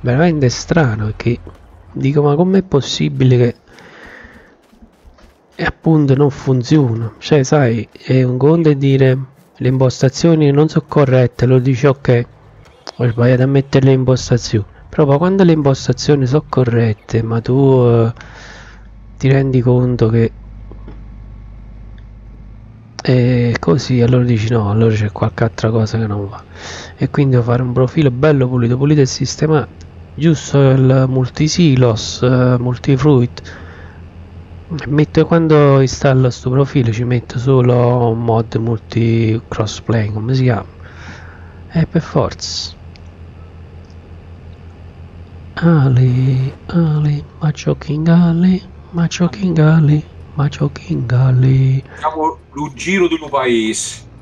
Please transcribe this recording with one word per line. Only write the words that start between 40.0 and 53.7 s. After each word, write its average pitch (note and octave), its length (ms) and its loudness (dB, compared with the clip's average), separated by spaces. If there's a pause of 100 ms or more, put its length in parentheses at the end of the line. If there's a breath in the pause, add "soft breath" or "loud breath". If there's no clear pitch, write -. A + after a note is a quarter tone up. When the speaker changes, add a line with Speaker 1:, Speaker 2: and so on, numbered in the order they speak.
Speaker 1:
come A2 220 -6
si C3 100 0
chiama? A2+ 320 -2 (920 loud breath)
Eh, E3 200 -2
per E3 140 -4
forza. - 760 -6 (2750)
Ali, C3 1000 2 (140)
Ali, D3+ 580 -2 (160)
Macho D3+ 360 -2
King D#3 320 -4
Ali, E3+ 520 2 (300)
Macho E3+ 380 -2
King F#3 300 -4
Ali, D3+ 440 4 (320)
Macho C#3+ 360 -4
King C#3 420 -8
Ali. C3 720 2
Speaker 2:
Facciamo D#3 640 -6
lo C#3 240 -10
giro F3 340 -2
del D#3+ 220 -4
paese. A2+ 800 -4 (120)